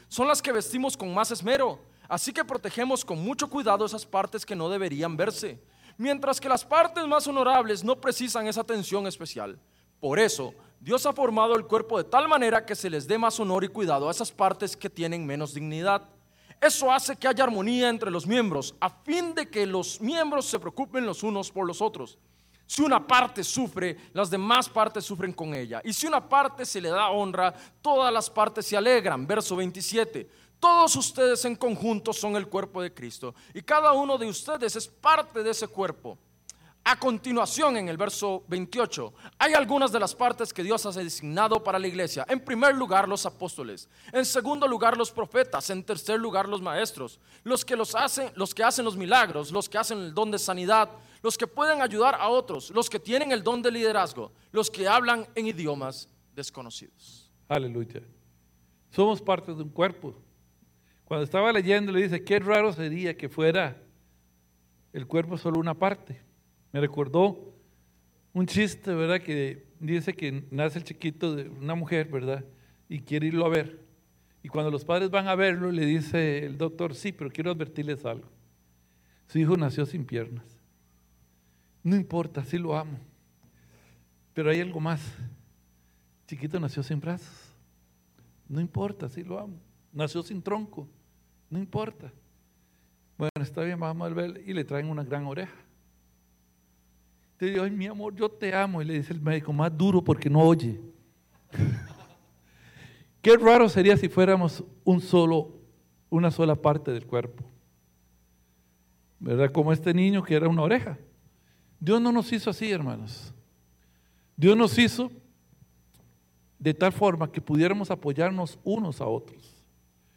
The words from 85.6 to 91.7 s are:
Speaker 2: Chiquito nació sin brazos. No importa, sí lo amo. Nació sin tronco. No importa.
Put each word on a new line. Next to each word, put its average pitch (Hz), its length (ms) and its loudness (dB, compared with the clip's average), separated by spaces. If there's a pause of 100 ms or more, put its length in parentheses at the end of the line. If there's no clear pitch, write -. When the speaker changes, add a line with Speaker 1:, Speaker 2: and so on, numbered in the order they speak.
Speaker 2:
Chiquito 151 340 -8
nació 143 220 -6
sin 147 180 -4
brazos. - 540 -12 (920)
No 143 120 -6
importa, 196 480 -6
sí 127 140 -14
lo 180 160 -10
amo. 202 200 -14 (340)
Nació 151 300 -6
sin 180 200 -10
tronco. 208 460 -8 (600)
No 160 100 -8
importa. 196 540 -8 (1040)